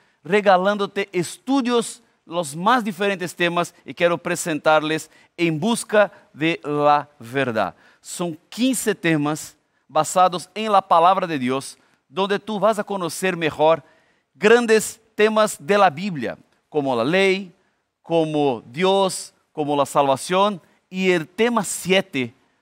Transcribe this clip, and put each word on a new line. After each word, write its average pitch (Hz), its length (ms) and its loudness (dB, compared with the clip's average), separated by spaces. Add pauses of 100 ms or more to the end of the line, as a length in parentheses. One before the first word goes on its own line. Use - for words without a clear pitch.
(240)
regalándote 196 880 2
estudios 240 920 -2 (260)
los 160 280 -6
más 220 260 0
diferentes 190 540 -4
temas 175 360 -2 (120)
y 135 100 -16
quiero 170 240 2
presentarles 156 880 -2 (280)
En 165 240 -2
Busca 208 500 0 (220)
de 160 320 -2
la 147 440 0 (120)
Verdad. 117 520 -2 (280)
Son 175 360 -8 (120)
quince 233 480 -2
temas 151 600 -2 (300)
basados 170 680 0
en 214 200 -4
la 190 100 4
palabra 185 460 4
de 156 100 -4
Dios, 131 400 -4 (300)
donde 196 320 -2
tú 214 180 -6
vas 208 220 2
a - 20 -6
conocer 185 540 -4
mejor 156 440 2 (540)
grandes 220 640 2 (140)
temas 214 500 2
de 202 140 2
la 190 100 6
Biblia, 143 480 -6 (320)
como 135 280 -2
la 113 80 0
ley, 190 500 0 (480)
como 151 640 0
Dios, 185 640 -2 (200)
como 147 240 -4
la 139 100 2
salvación. 175 760 0 (300)
Y 185 220 0
el 165 160 0
tema 233 340 0
siete 170 720 -2 (280)